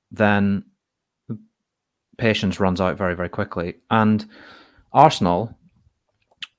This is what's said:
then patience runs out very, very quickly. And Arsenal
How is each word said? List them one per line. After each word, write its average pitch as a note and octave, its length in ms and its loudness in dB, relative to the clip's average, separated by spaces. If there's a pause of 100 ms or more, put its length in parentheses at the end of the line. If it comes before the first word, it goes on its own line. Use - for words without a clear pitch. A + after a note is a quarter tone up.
(100)
then G2+ 540 0 (1500)
patience G2+ 420 -2
runs F#2 200 0
out F#2 180 -2
very, F2+ 180 -4
very F2 140 -6
quickly. F2+ 460 -8 (140)
And G#2+ 380 2 (640)
Arsenal A2+ 640 2 (1040)